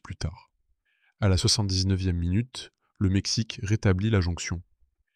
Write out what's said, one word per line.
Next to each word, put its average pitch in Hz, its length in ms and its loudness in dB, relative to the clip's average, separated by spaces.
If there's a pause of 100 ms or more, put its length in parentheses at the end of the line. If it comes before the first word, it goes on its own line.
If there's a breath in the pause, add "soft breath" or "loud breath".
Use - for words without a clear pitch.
plus - 140 -14
tard. - 340 -10 (680)
À 104 80 4
la 92 80 6
soixante-dix-neuvième 95 800 0
minute, 90 560 -2 (240)
le 98 120 2
Mexique - 540 -2
rétablit 101 460 2
la 107 100 4
jonction. 87 420 -2 (540)